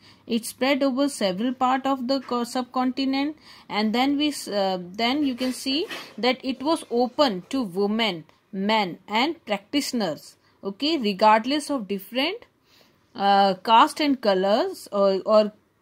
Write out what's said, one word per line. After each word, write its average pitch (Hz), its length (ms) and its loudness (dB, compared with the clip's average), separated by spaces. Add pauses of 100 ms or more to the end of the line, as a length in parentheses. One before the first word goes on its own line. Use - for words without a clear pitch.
(280)
It 226 160 -2
spread 269 400 0
over 277 240 0
several 214 460 -2
part 262 320 0
of 269 200 -2
the 269 140 -2
co-, 240 240 -4
subcontinent, 262 920 -2 (320)
and 208 240 -2
then 262 240 2
we 302 120 0
s-, - 180 -6
uh, 190 340 -2
then 233 440 -2
you 262 100 0
can 254 180 -4
see 277 340 -4 (320)
that 240 260 0
it 262 180 -6
was 302 280 -2
open 240 580 0
to 269 140 -4
women, 202 640 -2 (280)
men, 196 460 -2 (100)
and 254 360 -2
practitioners. 202 920 -4 (260)
Okay, 285 360 -2
regardless 220 720 2
of 247 200 -4
different, 254 580 -4 (720)
uh, 196 380 4 (100)
caste 254 360 4
and 285 200 2
colors 208 720 0
or, 196 340 2
or 214 260 4 (300)